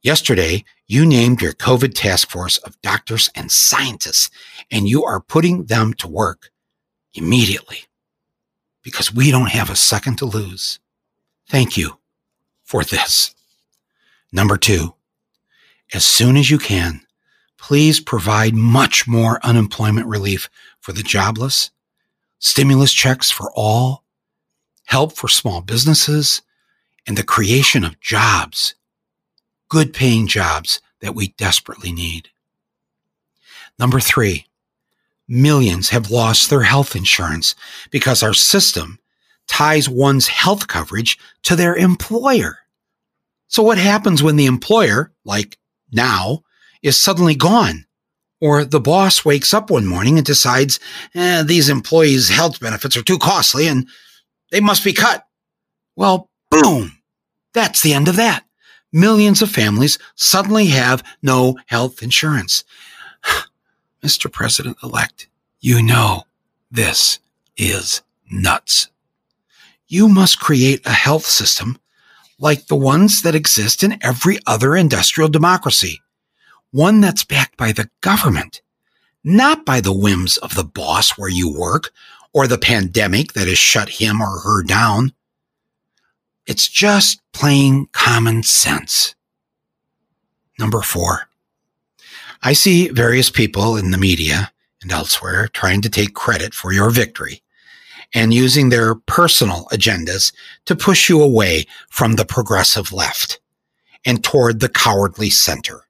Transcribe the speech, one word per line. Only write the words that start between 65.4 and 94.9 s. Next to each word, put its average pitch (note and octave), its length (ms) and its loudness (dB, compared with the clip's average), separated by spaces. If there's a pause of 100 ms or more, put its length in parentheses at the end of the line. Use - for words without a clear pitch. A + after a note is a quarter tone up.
you A#2+ 240 2
know A2+ 400 0 (480)
this - 480 -2 (380)
is F#2 460 -6 (280)
nuts. - 580 -2 (1000)
You G3+ 200 4
must F#3+ 300 4
create C3 480 0
a B2 60 -2
health D3+ 340 0
system - 520 -2 (600)
like D3 300 0
the D3 80 0
ones D3 460 4
that E3 120 0
exist A#2+ 480 0
in G3+ 180 0
every B2+ 460 -2
other A#2+ 300 2
industrial D#3 520 2
democracy, D3+ 720 0 (680)
one F#3+ 300 4
that's G3+ 240 2
backed - 320 -2
by A2+ 160 -2
the G#2+ 180 -6 (100)
government, E3+ 600 -2 (640)
not C4+ 420 2
by B2+ 140 2
the F#2+ 120 -2
whims G2 440 0
of - 180 -8
the F#2+ 80 -4
boss - 560 -2
where F#2+ 100 -8
you F2+ 240 -4
work F2 380 -4 (420)
or C#3 140 2
the A#2+ 100 0
pandemic G#2 760 -2
that F#2 160 -4
has F#2 100 0
shut G#2 300 0
him A2 340 -2
or F#2 180 -6
her G2 220 0
down. G#2+ 500 0 (1300)
It's - 220 -4
just G3+ 520 0 (120)
plain C#3 580 2
common A2+ 540 0
sense. - 720 -2 (1400)
Number A2 240 -4
four, E2+ 460 -4 (1120)
I C3 120 0
see F3 360 4
various B2 420 0
people A2 460 0
in F#2 140 -2
the F#2 80 0
media F2 540 0 (280)
and F2+ 120 -10